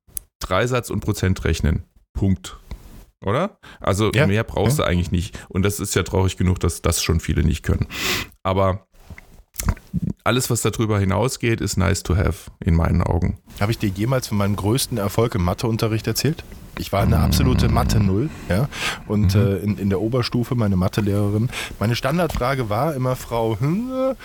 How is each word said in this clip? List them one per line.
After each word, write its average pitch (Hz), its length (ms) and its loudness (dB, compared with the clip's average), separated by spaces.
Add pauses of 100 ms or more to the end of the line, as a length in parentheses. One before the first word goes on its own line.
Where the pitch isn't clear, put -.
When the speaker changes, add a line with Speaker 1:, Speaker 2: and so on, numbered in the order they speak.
(400)
Speaker 1:
Dreisatz 120 500 -2
und 101 120 -4
Prozent 95 440 0
rechnen. 78 380 0 (300)
Punkt. - 440 -2 (680)
Oder? 147 360 -2 (200)
Also 101 340 2
Speaker 2:
Ja, 131 140 4
Speaker 1:
mehr 107 160 2
brauchst 139 360 0
Speaker 2:
ja. - 60 0
Speaker 1:
du - 40 0
eigentlich 87 220 0
nicht. 87 260 -2 (120)
Und 95 140 0
das 101 160 0
ist - 160 -2
ja 98 80 2
traurig 92 320 0
genug, 90 240 2
dass - 220 -2
das - 220 0
schon 80 160 2
viele 78 240 0
nicht 78 200 0
können. - 220 0 (560)
Aber 95 460 0 (1400)
alles, 123 260 0
was 117 120 0
darüber 107 380 0
hinausgeht, 104 640 0
ist - 160 -4
nice 90 260 2
to 82 120 0
have, 85 340 0 (100)
in 82 160 2
meinen 82 280 2
Augen. - 340 0 (220)
Speaker 2:
Habe 101 120 0
ich 113 60 -4
dir 107 120 -2
jemals 113 380 -2
von 107 100 -2
meinem 101 180 2
größten 113 420 0
Erfolg 110 380 0
im 92 80 2
Matheunterricht 110 640 0
erzählt? 131 360 -2 (340)
Ich - 140 -8
war 98 120 2
eine 82 140 4
Speaker 1:
Mm. - 60 4
Speaker 2:
absolute 127 460 4
Mathe-Null, 113 600 2 (200)
ja. - 180 2 (400)
Und, 104 280 2
Speaker 1:
Mhm. 104 60 6
Speaker 2:
äh, 98 160 2
in, 98 200 -2
in 101 120 0
der 98 120 2
Oberstufe, 120 540 0
meine 101 200 2
Mathelehrerin, 104 760 2 (300)
meine 113 160 0
Standardfrage 135 760 0
war 135 260 0
immer, 127 200 -2
"Frau, 113 440 -2
hm, 247 640 -2